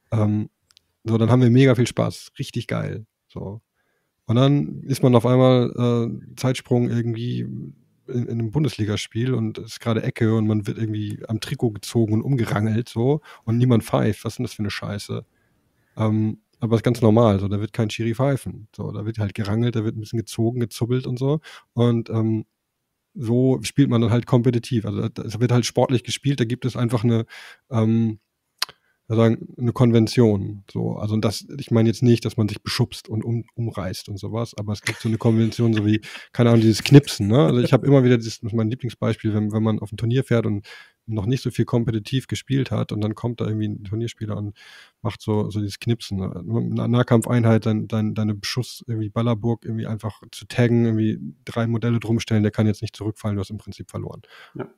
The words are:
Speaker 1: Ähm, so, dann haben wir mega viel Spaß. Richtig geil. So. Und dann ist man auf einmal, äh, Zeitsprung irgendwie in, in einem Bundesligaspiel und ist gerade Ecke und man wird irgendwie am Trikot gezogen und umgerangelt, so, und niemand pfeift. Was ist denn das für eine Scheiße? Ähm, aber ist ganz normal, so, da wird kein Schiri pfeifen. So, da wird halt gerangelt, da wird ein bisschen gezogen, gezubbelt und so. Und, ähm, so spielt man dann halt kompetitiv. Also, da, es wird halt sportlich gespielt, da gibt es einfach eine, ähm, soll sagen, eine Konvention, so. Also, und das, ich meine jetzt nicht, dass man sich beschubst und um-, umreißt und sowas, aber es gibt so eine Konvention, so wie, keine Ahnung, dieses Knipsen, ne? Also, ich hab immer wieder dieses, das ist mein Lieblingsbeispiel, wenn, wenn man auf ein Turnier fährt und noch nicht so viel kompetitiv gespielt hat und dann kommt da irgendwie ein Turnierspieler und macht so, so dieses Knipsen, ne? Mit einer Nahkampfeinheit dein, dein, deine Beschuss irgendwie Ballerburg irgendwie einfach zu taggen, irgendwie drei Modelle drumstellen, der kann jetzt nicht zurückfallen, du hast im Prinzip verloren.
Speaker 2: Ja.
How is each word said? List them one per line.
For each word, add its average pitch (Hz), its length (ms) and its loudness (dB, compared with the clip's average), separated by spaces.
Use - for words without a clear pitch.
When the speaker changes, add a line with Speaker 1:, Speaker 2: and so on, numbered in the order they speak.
Speaker 1:
Ähm, 107 380 0
so, 110 140 0
dann 110 120 4
haben 127 120 6
wir 120 80 6
mega 131 240 6
viel 117 120 2
Spaß. - 520 -6
Richtig - 300 -10
geil. 107 380 -6
So. 98 340 -14
Und 113 100 0
dann 143 480 2
ist 135 180 -4
man 123 120 6
auf 120 120 6
einmal, 127 500 4
äh, 120 600 -2
Zeitsprung 123 540 0
irgendwie 117 500 -4
in, - 340 -10
in 123 220 -4
einem 113 200 -4
Bundesligaspiel 113 840 -2
und 110 240 -4
ist - 220 -14
gerade 110 220 -2
Ecke 113 320 0
und 110 120 2
man 107 200 0
wird - 120 -6
irgendwie 107 500 -6
am 110 120 -4
Trikot 123 320 -4
gezogen 107 420 -2
und 110 80 0
umgerangelt, 110 640 0
so, 131 320 0
und 117 140 0
niemand 120 260 4
pfeift. 123 400 0
Was 110 100 -8
ist - 40 -10
denn 127 60 -6
das 110 100 -10
für - 80 -8
eine 101 80 -4
Scheiße? 110 540 -10
Ähm, 110 420 0
aber 113 160 2
ist 107 80 -2
ganz 123 180 0
normal, 107 380 6
so, 98 80 -2
da 101 120 -2
wird 107 120 -6
kein 110 180 -2
Schiri 113 240 -4
pfeifen. 127 640 -4
So, 101 160 -8
da 107 140 -8
wird 110 120 -6
halt 104 160 -4
gerangelt, 113 420 -2
da 107 80 -2
wird 110 120 -4
ein 110 40 -8
bisschen 107 180 -8
gezogen, 117 420 -2
gezubbelt 123 460 -2
und 127 120 -4
so. 139 220 0
Und, 117 360 2
ähm, 110 340 0
so 127 480 2
spielt 131 280 2
man 117 120 4
dann 113 80 2
halt 120 160 0
kompetitiv. 120 600 2
Also, 107 220 -4
da, - 140 -10
es 107 180 -8
wird 120 120 2
halt 123 140 2
sportlich 123 380 0
gespielt, 135 360 -4
da 127 40 0
gibt 117 200 -4
es 123 120 -6
einfach 120 280 -2
eine, 113 220 2
ähm, 113 500 0
soll 113 100 -2
sagen, 113 400 2
eine 120 140 0
Konvention, 110 960 4
so. 113 260 -6
Also, 107 180 -4
und 110 100 0
das, 107 220 -4
ich - 140 -12
meine 113 160 4
jetzt 110 140 -2
nicht, 120 220 4
dass 110 140 -6
man 107 100 0
sich 101 140 -8
beschubst - 460 -4
und 110 160 -4
um-, 117 200 -4
umreißt 98 540 -8
und 101 100 -10
sowas, 104 380 -6
aber 104 160 -6
es 104 100 -8
gibt - 200 -10
so 117 60 -4
eine 110 100 -2
Konvention, 113 560 2
so 107 120 0
wie, 107 140 2
keine 117 180 4
Ahnung, 117 120 6
dieses 110 220 4
Knipsen, 139 440 6
ne? 113 180 4
Also, 127 140 2
ich - 120 0
hab 131 120 4
immer 139 200 6
wieder 123 140 6
dieses, 113 220 -8
das 110 120 -6
ist 113 40 -4
mein 110 140 0
Lieblingsbeispiel, 113 640 -4
wenn, 107 180 -2
wenn 110 100 0
man 110 180 0
auf - 120 -10
ein 107 60 -10
Turnier 120 260 0
fährt 117 220 0
und 101 200 -4
noch 107 200 -4
nicht 127 160 -2
so 120 80 -4
viel 117 140 -2
kompetitiv 120 640 -2
gespielt 131 420 -4
hat 113 220 -4
und 107 100 -4
dann 107 140 -2
kommt 120 240 -6
da 110 60 -4
irgendwie 107 220 -4
ein 104 160 -10
Turnierspieler 107 520 -8
und 104 200 -10
macht - 180 -6
so, 107 300 -2
so 107 100 -4
dieses 101 200 -6
Knipsen, 113 380 -4
ne? 95 260 -6
Mit 117 340 -4
einer 113 100 -2
Nahkampfeinheit 117 760 4
dein, 107 220 -2
dein, 107 260 -2
deine 107 200 -2
Beschuss - 520 -8
irgendwie 110 240 -6
Ballerburg 117 540 -2
irgendwie 113 220 -8
einfach 107 440 -8
zu - 160 -18
taggen, 120 400 2
irgendwie 110 320 0
drei 117 220 -4
Modelle 117 340 0
drumstellen, 113 440 0
der 104 80 2
kann 110 160 2
jetzt 104 140 -2
nicht - 140 -10
zurückfallen, 104 400 -6
du 101 40 -4
hast 95 100 -8
im 107 80 -10
Prinzip - 320 -16
verloren. - 320 -10
Speaker 2:
Ja. - 240 -12